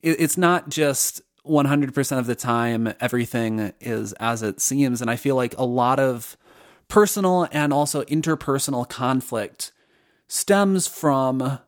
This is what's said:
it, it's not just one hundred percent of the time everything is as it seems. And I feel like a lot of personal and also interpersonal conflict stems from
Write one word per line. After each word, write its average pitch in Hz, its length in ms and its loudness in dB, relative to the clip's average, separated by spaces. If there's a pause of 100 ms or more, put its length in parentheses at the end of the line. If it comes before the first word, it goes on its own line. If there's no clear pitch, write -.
it, 160 160 0
it's 165 180 0
not 175 320 2
just 143 520 0 (200)
one 147 240 2
hundred 143 300 0
percent 135 240 0
of 120 80 -4
the 120 80 -2
time 117 640 0
everything 113 800 -2
is 110 320 -6
as 113 300 -4
it 104 180 -4
seems. 135 400 0
And 117 80 -4
I 117 60 0
feel 135 200 0
like 123 220 -2
a 131 80 -2
lot 123 340 2
of 127 380 -2 (520)
personal 190 640 2
and 147 220 2
also 143 300 0
interpersonal 143 840 -2
conflict 123 840 -4 (560)
stems 196 600 2
from 131 800 0